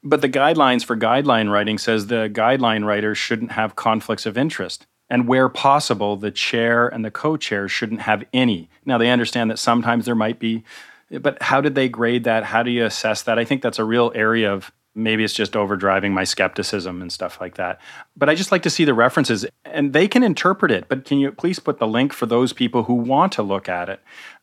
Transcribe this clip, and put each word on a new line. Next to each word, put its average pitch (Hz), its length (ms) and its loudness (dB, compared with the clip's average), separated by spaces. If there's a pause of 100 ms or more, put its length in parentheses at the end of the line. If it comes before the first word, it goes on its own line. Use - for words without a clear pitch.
But 143 180 2
the 139 80 2
guidelines 135 540 4
for 117 140 -2
guideline 117 540 2
writing 104 260 2
says 107 300 0
the 110 260 -2
guideline 113 520 2
writers 104 320 0
shouldn't 113 360 -4
have 110 220 -2
conflicts 110 500 -2
of 107 120 -4
interest. 123 500 -6 (220)
And 123 160 0
where 127 220 4
possible, 123 680 2
the 101 140 -6
chair 117 580 0
and 113 160 -6
the 107 60 -8
co-chair 107 580 -4
shouldn't 110 320 -4
have 107 320 0
any. 101 360 0 (160)
Now, 131 120 0
they 117 120 2
understand 120 400 0
that 113 80 -4
sometimes 120 460 0
there 120 120 -2
might 113 220 0
be, 113 280 -4 (560)
but 139 200 -2
how 135 200 2
did 139 140 0
they 135 120 2
grade 117 380 0
that? 113 180 0
How 113 180 0
do 120 100 -2
you 120 120 0
assess 110 380 -2
that? 113 180 0
I 117 60 0
think 135 160 -2
that's 113 180 -4
a 110 60 0
real 117 280 2
area 110 380 2
of, 95 180 -6 (260)
maybe 110 280 0
it's 104 100 -2
just 107 200 -2
overdriving 98 580 0
my 95 140 0
skepticism 92 760 -4
and 87 80 -12
stuff - 300 -10
like 90 160 -12
that. 92 240 -6 (380)
But 139 100 2
I 156 80 4
just 185 160 -2
like 185 120 0
to 175 60 0
see 165 140 2
the 147 100 4
references, 117 520 2 (180)
and 143 300 -4
they 170 160 4
can 254 140 4
interpret 185 480 2
it. 95 180 -2
But 135 160 -4
can 139 140 0
you 139 120 0
please 180 280 -4
put - 200 -4
the 113 80 0
link 123 240 2
for - 140 -6
those 120 260 2
people 120 320 -2
who 123 100 0
want 131 400 2
to 107 100 -2
look 98 260 -4
at 90 180 -4
it? 98 140 -10 (420)